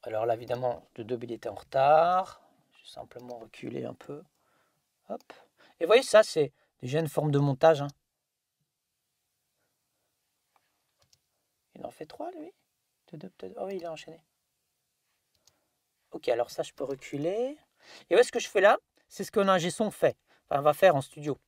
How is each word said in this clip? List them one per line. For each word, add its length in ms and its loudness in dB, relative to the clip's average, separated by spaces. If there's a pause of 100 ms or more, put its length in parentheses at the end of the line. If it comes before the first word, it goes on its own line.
Alors 180 -4
là, 100 0
évidemment, 600 -6
de 80 -12
double, 220 -8
il 80 -10
était 160 -10
en 60 -12
retard. 840 2 (300)
Je 120 -20
vais 60 -20
simplement 500 -16
reculer 440 -12
un 100 -10
peu. 300 -16 (840)
Hop. 120 -10 (580)
Et 40 -2
vous 40 -4
voyez, 140 8
ça, 220 6
c'est 300 -2 (280)
déjà 200 -4
une 80 -4
forme 200 -2
de 100 2
montage, 420 2
hein. 80 -8 (3750)
Il 100 -18
en 60 -12
fait 140 -16
trois, 260 -16
lui. 220 -18 (580)
De 60 -18
deux, 140 -16
peut-être. 280 -16
Oh 60 -6
oui, 100 -10
il 100 -10
a 60 -10
enchaîné. 300 -18 (1900)
Ok, 180 -8
alors 220 -2
ça, 120 -8
je 80 -10
peux 140 -10
reculer. 720 -6 (520)
Et 60 4
où 20 8
est-ce 140 4
que 80 -4
je 80 -8
fais 140 0
là ? 160 8 (320)
C'est 160 -10
ce 60 -16
qu'un 180 2
ingé 220 2
son 200 -4
fait. 240 0 (340)
Enfin, 120 0
va 120 4
faire 220 6
en 60 0
studio. 360 -8 (100)